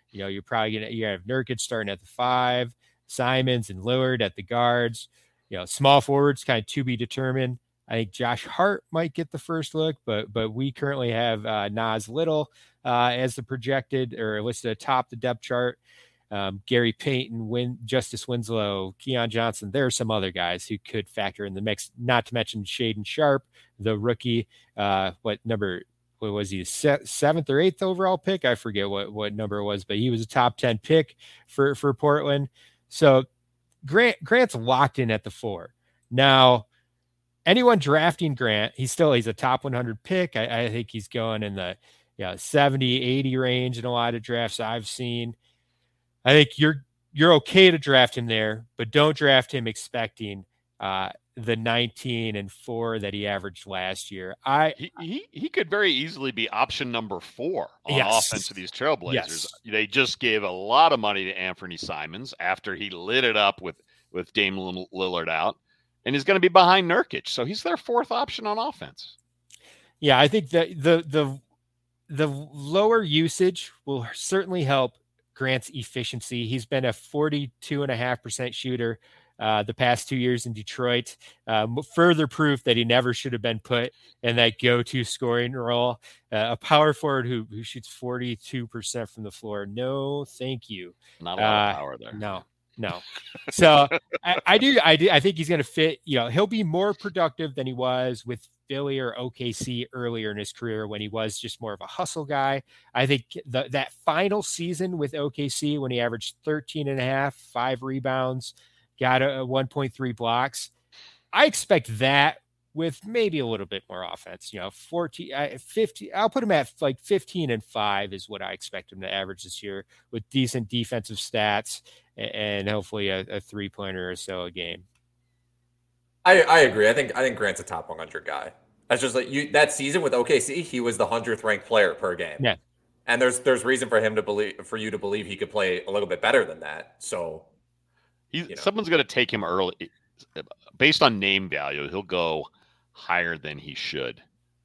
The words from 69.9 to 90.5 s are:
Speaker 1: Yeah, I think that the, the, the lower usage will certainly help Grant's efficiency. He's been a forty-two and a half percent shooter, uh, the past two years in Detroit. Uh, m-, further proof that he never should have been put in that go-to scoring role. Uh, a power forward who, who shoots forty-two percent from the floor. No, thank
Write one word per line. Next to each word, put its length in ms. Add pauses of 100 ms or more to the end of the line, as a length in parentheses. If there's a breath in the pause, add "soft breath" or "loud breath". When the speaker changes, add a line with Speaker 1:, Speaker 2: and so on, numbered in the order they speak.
Speaker 1:
Yeah, 200
I 80
think 220
that 260
the, 320
the, 320 (680)
the 180
lower 760
usage 680 (140)
will 280
certainly 500
help 300 (420)
Grant's 360
efficiency. 760
He's 180
been 200
a 80
forty-two 920
and 80
a 40
half 280
percent 320
shooter, 420 (400 soft breath)
uh, 240
the 140
past 340
two 60
years 320
in 60
Detroit. 640 (320 soft breath)
Uh, 140
m-, 160 (160)
further 320
proof 380
that 120
he 80
never 300
should 200
have 100
been 160
put 320 (320 soft breath)
in 140
that 220
go-to 440
scoring 500
role. 480 (300 soft breath)
Uh, 180
a 80
power 340
forward 360
who, 240
who 100
shoots 260
forty-two 800
percent 460
from 100
the 100
floor. 360
No, 580
thank 460